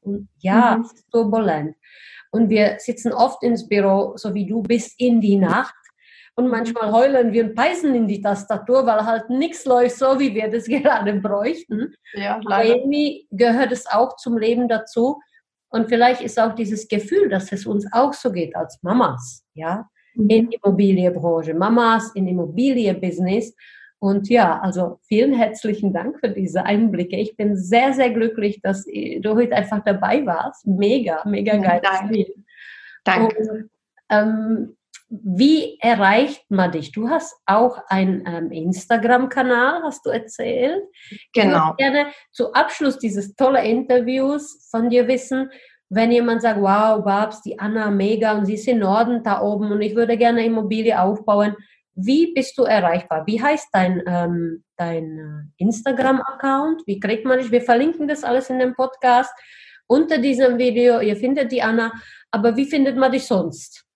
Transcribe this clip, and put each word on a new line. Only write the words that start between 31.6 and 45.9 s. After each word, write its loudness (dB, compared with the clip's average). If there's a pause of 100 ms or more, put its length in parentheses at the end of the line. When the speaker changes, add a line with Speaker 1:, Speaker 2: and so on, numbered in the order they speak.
Speaker 1:
geil. 2
Speaker 2:
danke. 0 (800)
Danke. 2
Speaker 1:
Und, -6 (400)
ähm, 0 (320)
wie 0
erreicht 2
man 2
dich? -8
Du -6
hast -4 (100)
auch 2 (100)
einen, 0
ähm, -8
Instagram-Kanal, 0
hast -8
du -4
erzählt. -4 (280)
Ich -20
Speaker 2:
Genau. 4
Speaker 1:
würde -4
gerne 2 (260)
zu -4
Abschluss 0
dieses -6
tolle 4
Interviews 0
von -2
dir 4
wissen, -2 (400)
wenn 2